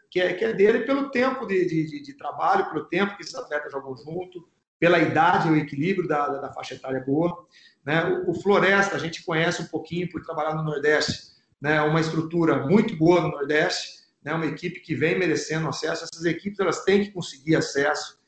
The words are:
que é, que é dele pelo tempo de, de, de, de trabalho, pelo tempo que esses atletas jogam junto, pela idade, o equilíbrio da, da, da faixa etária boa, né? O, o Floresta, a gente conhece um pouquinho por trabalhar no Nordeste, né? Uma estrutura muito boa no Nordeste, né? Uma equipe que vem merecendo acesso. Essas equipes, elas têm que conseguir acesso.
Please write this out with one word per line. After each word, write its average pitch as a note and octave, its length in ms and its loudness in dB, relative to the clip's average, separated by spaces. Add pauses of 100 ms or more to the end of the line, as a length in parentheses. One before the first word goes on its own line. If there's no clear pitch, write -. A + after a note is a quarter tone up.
(100)
que F3+ 100 -2
é, F3+ 140 2
que A3 100 -2
é A3+ 80 0
dele G#3+ 280 4
pelo C#4 300 0
tempo B3+ 360 0
de, F#3 180 2
de, D#3+ 220 0
de, D3 160 -12
de C#3 120 -16
trabalho, D#3+ 540 0
pelo D#3 160 -6
tempo G3 320 -2
que - 60 -16
esses D3+ 120 -14
atletas D3 380 -8
jogam C3+ 240 -8
junto, E3+ 500 -12 (320)
pela E3+ 200 4
idade, D#3 500 4
o D#3+ 80 4
equilíbrio D#3 500 -2
da, D3 220 0
da, C#3 140 -6
da C3 100 -10
faixa - 220 -12
etária C3 260 -6
boa, D3+ 460 -2 (360)
né? D#3+ 220 0
O, F3+ 280 0
o - 20 -4
Floresta, F#3+ 640 4
a - 20 -4
gente E3 260 -8
conhece E3+ 380 0
um E3 40 -6
pouquinho F3 440 -6
por - 120 -10
trabalhar D#3 320 -4
no D#3+ 80 -4
Nordeste, D3+ 720 0 (260)
né? D3+ 220 0
Uma D#3 220 2
estrutura D#3+ 640 0
muito G3 300 4
boa E3+ 260 6
no D#3 80 0
Nordeste, D3+ 720 -2 (220)
né? D3 120 -6
Uma E3 100 -2
equipe E3+ 360 -6
que D#3 140 -8
vem D#3+ 240 0
merecendo D#3+ 480 -2
acesso. D#3+ 380 -4
Essas E3 220 -10
equipes, F#3+ 340 -2
elas F3 240 0
têm G3+ 200 6
que G3+ 80 -8
conseguir D#3 440 -2
acesso. C#3 720 -2